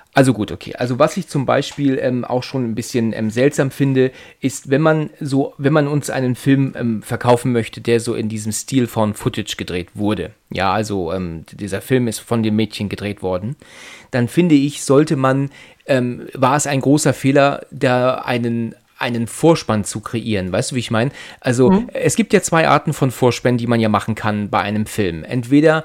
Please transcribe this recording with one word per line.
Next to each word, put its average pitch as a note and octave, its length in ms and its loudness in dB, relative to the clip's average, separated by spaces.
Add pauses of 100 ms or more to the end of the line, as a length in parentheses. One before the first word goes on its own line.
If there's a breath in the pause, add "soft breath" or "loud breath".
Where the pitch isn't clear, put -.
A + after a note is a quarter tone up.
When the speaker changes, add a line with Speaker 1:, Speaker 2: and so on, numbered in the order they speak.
(140 loud breath)
Speaker 1:
Also C3 200 4
gut, G#2 180 -4
okay. - 240 -12
Also B2 240 -4
was D#3+ 180 4
ich F#3 100 -8
zum C3+ 200 -2
Beispiel, C3+ 520 0
ähm, A#2+ 240 -2
auch B2 200 -4
schon C3 220 -4
ein A2+ 100 -4
bisschen, A#2 360 -2
ähm, A2 200 -4
seltsam C3 400 0
finde, C3 400 2 (280 loud breath)
ist, - 300 -6
wenn C3+ 120 2
man D#3 280 2 (100)
so, C#3 380 -2
wenn C#3 160 0
man D3 140 4
uns D3 240 -2
einen B2+ 240 -2
Film, C#3 420 0
ähm, A2+ 240 -2
verkaufen B2 500 0
möchte, A#2 300 -2
der A#2+ 180 2
so A2+ 140 -4
in A2 160 -2
diesem G#2+ 220 -6
Stil B2+ 340 -2
von G#2+ 300 -2
Footage - 420 -6
gedreht F2+ 380 -6
wurde. G2+ 360 -4 (200)
Ja, F#2 200 0
also, G2 400 -2
ähm, E2+ 400 -6
dieser F#2+ 300 -8
Film B2+ 260 0
ist G#2+ 120 -6
von A#2 240 -2
dem G#2+ 120 0
Mädchen G#2+ 320 -2
gedreht G2 360 -8
worden, F#2 320 -4 (560 loud breath)
dann A#2+ 160 0
finde E3+ 260 4
ich, C#3+ 300 2
sollte D3+ 320 4
man, C3+ 340 0 (380 loud breath)
ähm, B2 480 -2
war C3 200 4
es C#3+ 120 0
ein C#3 140 0
großer C#3 320 4
Fehler, C#3 580 2
da B2+ 440 2
einen, A#2 600 -4 (220)
einen A#2 300 -2
Vorspann C3+ 560 2
zu - 160 -8
kreieren. G2+ 540 -4
Weißt A#2 180 -2
du, C#3 40 -6
wie B2 40 0
ich A2+ 100 -6
meine? A#2 220 0 (300 loud breath)
Also, B2+ 280 4
Speaker 2:
Mhm. G3 220 4
Speaker 1:
es - 240 0
gibt A3 160 0
ja F#3+ 100 4
zwei D#3+ 280 2
Arten D3 240 2
von C#3 180 0
Vorspänen, B2 460 2
die A#2 100 -2
man A#2 140 2
ja A2 80 2
machen G#2+ 260 0
kann G#2 340 -2
bei G#2 120 0
einem G#2 240 -2
Film. E2+ 400 -4
Entweder C#3+ 600 2